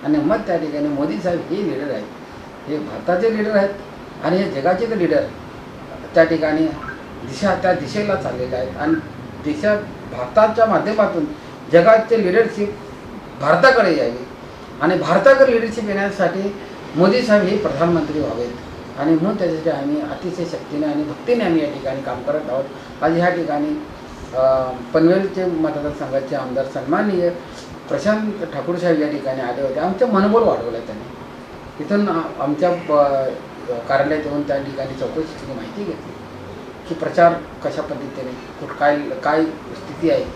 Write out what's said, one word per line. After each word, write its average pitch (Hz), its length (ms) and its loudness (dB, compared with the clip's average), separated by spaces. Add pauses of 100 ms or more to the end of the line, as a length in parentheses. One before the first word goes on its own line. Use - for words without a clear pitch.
आणि 151 140 4
मग 165 200 2
त्या 190 200 0
ठिकाणी 147 300 -2
मोदी 147 300 -2
साहेब 175 220 0
हे 175 340 -2
लीडर 139 180 -4
आहेत, 107 140 -6 (640)
हे 151 100 -2
भारताचे 180 600 0
लीडर 214 180 0
आहेत 196 140 4 (540)
आणि 170 140 2
हे 165 240 -2
जगाचे 185 240 2
ते 214 140 -2
लीडर 151 220 4 (920)
त्या 165 80 8
ठिकाणी 156 380 2 (680)
दिशा, 190 280 0
त्या 180 180 4
दिशेला 165 420 0
चाललेले 127 400 -4
आहेत 110 220 -4
आणि 156 160 2 (500)
देशात 202 340 2 (360)
भारताच्या 220 520 4
माध्यमातून 185 600 2 (480)
जगाचे 220 500 8
लीडरशिप 208 520 2 (680)
भारताकडे 170 560 6
यावी 120 280 -2 (560)
आणि 170 140 4
भारताकडे 254 560 4
लीडरशिप 226 320 0
येण्यासाठी 196 720 -2 (400)
मोदी 196 260 6
साहेब 208 220 6
हे 196 140 2
प्रधानमंत्री 156 640 2
व्हावेत 120 300 -2 (500)
आणि 151 140 4
म्हणून 190 240 2
त्याच्यासाठी 165 320 0
आम्ही 147 320 -2
अतिशय 165 440 -6
शक्तीने 151 400 -4
आणि 151 180 0
भक्तीने 233 420 0
आम्ही 165 180 2
या 143 100 -2
ठिकाणी 135 280 -6
काम 123 220 -6
करत 147 260 -2
आहोत. 135 140 0 (380)
आज 160 100 4
ह्या 175 180 4
ठिकाणी, 151 520 -2 (560)
अ, 131 340 4 (220)
पनवेलचे 185 520 4
मतदारसंघाचे 147 920 -2
आमदार 131 300 -2
सन्माननीय 175 640 0 (600)
प्रशांत 208 640 0
ठाकूर 170 220 -2
साहेब 165 260 2
या 147 100 0
ठिकाणी 135 300 -4
आले - 200 -4
होते, 135 180 -2
आमचं 196 340 2
मनोबल 208 300 4
वाढवलं 117 340 0
आहे 113 80 -8
त्यांनी. 110 180 -10 (760)
इथून 202 300 0
आ-, 160 340 -2
आमच्या, 147 260 2
अ, 143 600 2 (580)
कार्यालयात 151 380 2
येऊन 147 220 -2
त्या 143 100 0
ठिकाणी 135 420 -6
चौकशीची 160 540 -6
माहिती 226 300 -8
घेतली - 300 -8 (760)
की 165 60 -4
प्रचार 160 380 4
कशा - 480 -6
पद्धतीने, 127 500 -8
कुठं - 420 -12
काय, 147 280 4 (220)
काय 156 220 4
स्थिती - 640 -4
आहे 127 120 2 (120)